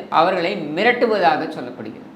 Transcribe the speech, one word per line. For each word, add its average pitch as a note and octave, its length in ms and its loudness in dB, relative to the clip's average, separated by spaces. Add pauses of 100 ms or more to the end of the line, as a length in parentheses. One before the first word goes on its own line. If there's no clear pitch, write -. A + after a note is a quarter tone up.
அவர்களை F3 480 2 (180)
மிரட்டுவதாக G3+ 760 2
சொல்லப்படுகிறது. A#2+ 680 -12